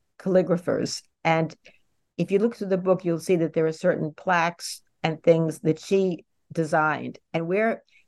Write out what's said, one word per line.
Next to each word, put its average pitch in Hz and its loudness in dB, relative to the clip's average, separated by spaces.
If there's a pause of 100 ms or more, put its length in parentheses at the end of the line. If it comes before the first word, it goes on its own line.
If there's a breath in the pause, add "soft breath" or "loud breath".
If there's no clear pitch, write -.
(180)
calligraphers. 175 0 (220)
And 160 0 (600 soft breath)
if 175 -4
you 196 2
look 226 0
through 196 -8
the 190 0
book, 185 0
you'll 165 0
see 180 0
that 160 -2
there 160 2
are 160 -2
certain 156 -2
plaques - -2 (200)
and 160 -2
things 165 2
that 156 0
she 190 0 (280)
designed. 151 -2 (140)
And 165 -4
where 208 0 (240 soft breath)